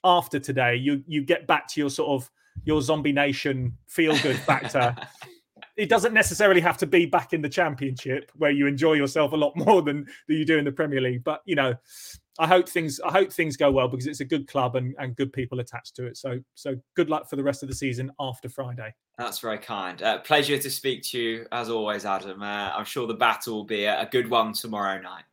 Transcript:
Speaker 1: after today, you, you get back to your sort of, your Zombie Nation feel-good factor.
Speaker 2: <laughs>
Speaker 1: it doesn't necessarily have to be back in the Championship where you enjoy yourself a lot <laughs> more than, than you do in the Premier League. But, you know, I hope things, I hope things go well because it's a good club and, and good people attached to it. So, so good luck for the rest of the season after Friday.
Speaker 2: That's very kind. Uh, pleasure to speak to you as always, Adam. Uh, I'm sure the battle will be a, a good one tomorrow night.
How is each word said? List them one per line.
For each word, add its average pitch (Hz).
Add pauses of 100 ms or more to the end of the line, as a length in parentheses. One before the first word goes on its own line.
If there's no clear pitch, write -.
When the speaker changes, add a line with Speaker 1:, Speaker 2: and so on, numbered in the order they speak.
Speaker 1:
after 175
today, 127
you, 139
you 151
get 165
back 156
to 151
your 143
sort 147
of, 131 (340)
your 151
Zombie 147
Nation 135 (120)
feel-good 151
factor. 127
Speaker 2:
<laughs> - (720)
Speaker 1:
it 208
doesn't 220
necessarily 190
have 170
to 180
be 170
back 165
in 160
the 147
Championship 135
where 151
you 143
enjoy 143
yourself 143
a 156
lot 147
<laughs> -
more 190
than, 143 (220)
than 156
you 156
do 156
in 143
the 139
Premier 139
League. 123
But, 156
you 180
know, 131 (640)
I 160
hope 180
things, 160
I -
hope 190
things 156
go 143
well 131
because 127
it's 143
a 139
good 139
club 127
and, 127
and 127
good 139
people 123
attached -
to 127
it. 117
So, 127 (160)
so 139 (200)
good 165
luck 156
for 143
the 139
rest 139
of 135
the 127
season 131
after 127
Friday. 123 (240)
Speaker 2:
That's 117
very 117
kind. 92
Uh, 107
pleasure 143
to 139
speak 131
to 123
you 113
as 117
always, 104
Adam. 98
Uh, 101
I'm 107
sure 123
the 110
battle 113
will 104
be 104
a, 104
a -
good 120
one 110
tomorrow 101
night. 90